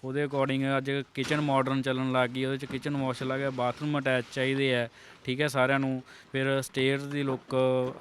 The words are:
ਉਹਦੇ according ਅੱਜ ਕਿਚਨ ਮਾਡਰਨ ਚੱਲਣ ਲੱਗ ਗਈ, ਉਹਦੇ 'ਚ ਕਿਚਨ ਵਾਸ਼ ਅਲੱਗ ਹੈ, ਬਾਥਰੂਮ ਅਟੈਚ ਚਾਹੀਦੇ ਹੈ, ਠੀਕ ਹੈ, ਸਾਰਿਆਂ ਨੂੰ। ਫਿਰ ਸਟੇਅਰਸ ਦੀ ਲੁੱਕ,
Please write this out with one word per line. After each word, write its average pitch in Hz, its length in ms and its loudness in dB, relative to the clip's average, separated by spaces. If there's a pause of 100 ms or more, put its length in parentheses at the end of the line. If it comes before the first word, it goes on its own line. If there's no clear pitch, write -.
ਉਹਦੇ 135 220 -2
according 135 360 0 (160)
ਅੱਜ 135 140 -2 (220)
ਕਿਚਨ 143 280 0
ਮਾਡਰਨ 135 400 2
ਚੱਲਣ 131 300 -2
ਲੱਗ 127 180 4
ਗਈ, 127 160 -2
ਉਹਦੇ 135 120 -2
'ਚ 135 80 -8
ਕਿਚਨ 139 320 -4
ਵਾਸ਼ 131 260 -2
ਅਲੱਗ 131 180 -2
ਹੈ, 139 80 -2
ਬਾਥਰੂਮ 131 500 -2
ਅਟੈਚ 131 340 0
ਚਾਹੀਦੇ 135 400 2
ਹੈ, 120 160 0 (360)
ਠੀਕ 131 160 -2
ਹੈ, 151 60 2
ਸਾਰਿਆਂ 131 320 4
ਨੂੰ। 131 240 -2 (280)
ਫਿਰ 135 300 0
ਸਟੇਅਰਸ 135 420 0
ਦੀ 143 200 -4
ਲੁੱਕ, 131 320 -4 (460)